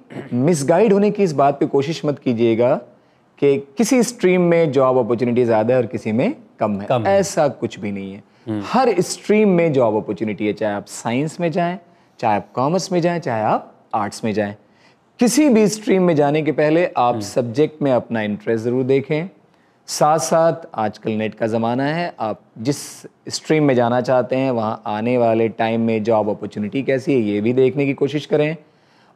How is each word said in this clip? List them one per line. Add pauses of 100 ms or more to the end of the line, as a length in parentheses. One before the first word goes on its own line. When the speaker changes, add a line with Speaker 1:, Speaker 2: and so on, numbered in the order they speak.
(120)
Speaker 1:
<clears throat>
मिसगाइड
होने
की
इस
बात
पे
कोशिश
मत
कीजिएगा (640)
कि (100)
किसी
स्ट्रीम
में
जॉब
अपॉर्चुनिटी
ज़्यादा
है
और
किसी
में (260)
कम
है।
Speaker 2:
कम
है।
Speaker 1:
ऐसा
कुछ
भी
नहीं
है। (240)
Speaker 2:
हम्म।
Speaker 1:
हर
स्ट्रीम
में
जॉब
अपॉर्चुनिटी
है,
चाहे
आप
साइंस
में
जाएं, (400)
चाहे
आप
कॉमर्स
में
जाएं,
चाहे
आप (200)
आर्ट्स
में
जाएं। (640)
किसी
भी
स्ट्रीम
में
जाने
के
पहले
आप
Speaker 2:
हम्म।
Speaker 1:
सब्जेक्ट
में
अपना
इंटरेस्ट
ज़रूर
देखें। (560)
साथ-साथ (220)
आजकल
नेट
का
ज़माना
है,
आप (180)
जिस (260)
स्ट्रीम
में
जाना
चाहते
हैं,
वहाँ
आने
वाले
टाइम
में
जॉब
अपॉर्चुनिटी
कैसी
है,
ये
भी
देखने
की
कोशिश
करें। (600)